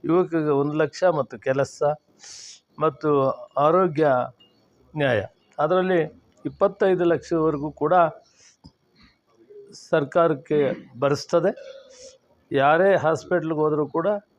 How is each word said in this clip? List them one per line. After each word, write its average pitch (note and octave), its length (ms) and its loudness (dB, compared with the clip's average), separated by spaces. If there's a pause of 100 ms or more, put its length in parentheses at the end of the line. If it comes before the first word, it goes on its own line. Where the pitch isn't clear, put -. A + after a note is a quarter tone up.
ಯುವಕರಿಗೆ D#3+ 580 0
ಒಂದು D3 220 -2
ಲಕ್ಷ - 180 -4 (180)
ಮತ್ತು B2+ 160 -6 (120)
ಕೆಲಸ C3+ 340 -2 (1000)
ಮತ್ತು D3+ 260 -2 (560)
ಆರೋಗ್ಯ D#3+ 420 2 (840)
ನ್ಯಾಯ, C3 280 0 (420)
ಅದರಲ್ಲಿ F#3 380 0 (480)
ಇಪ್ಪತ್ತೈದು F#3+ 640 0
ಲಕ್ಷವರೆಗೂ D#3 580 -2 (120)
ಕೂಡ D#3+ 100 2 (2000)
ಸರ್ಕಾರಕ್ಕೆ D#3 680 0 (440)
ಬರೆಸ್ತದೆ. D#3 480 0 (1000)
ಯಾರೇ D3+ 380 2 (140)
ಹಾಸ್ಪಿಟ್ಲಿಗೆ D#3+ 600 -2
ಹೋದರೂ D3+ 220 0 (120)
ಕೂಡ E3+ 100 -2 (320)